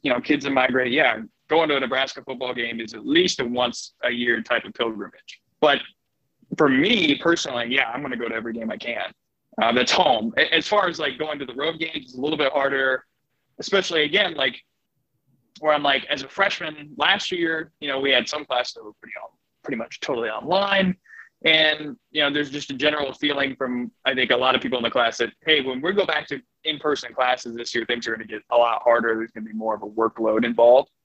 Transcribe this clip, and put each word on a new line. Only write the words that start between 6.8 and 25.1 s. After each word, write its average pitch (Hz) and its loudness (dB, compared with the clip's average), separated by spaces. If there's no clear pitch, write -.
personally, 139 -2
yeah, 127 0
I'm 123 -8
gonna 127 -6
go 117 -4
to 113 -6
every 113 -6
game 113 -6
I 104 -6
can, 107 -8
uh, 113 4
that's 123 2
home. 117 4
A-, 156 2
as 160 2
far 196 2
as, 165 -8
like, 139 -4
going 151 -6
to 135 -8
the 123 -12
road 156 -4
games, 160 -6
it's 127 -12
a 127 -8
little 151 -2
bit 143 2
harder, 135 0
especially, 185 2
again, 175 0
like, 135 -2
where 151 2
I'm, 147 2
like, 139 2
as 139 -4
a 135 -12
freshman 156 -4
last 175 0
year, 165 -2
you 147 -8
know, 135 -2
we 135 0
had 123 2
some 151 -6
classes 123 -2
that 113 -18
were 107 -16
pretty - -18
on-, - -16
pretty 123 -6
much - -10
totally 117 -4
online. 190 2
And, 151 2
you 151 -2
know, 143 2
there's 143 -2
just 139 -8
a - -6
general 143 0
feeling 139 -2
from, 123 -4
I 135 0
think, 127 2
a 123 6
lot 131 4
of 127 0
people 123 -2
in 117 -2
the 117 0
class 117 0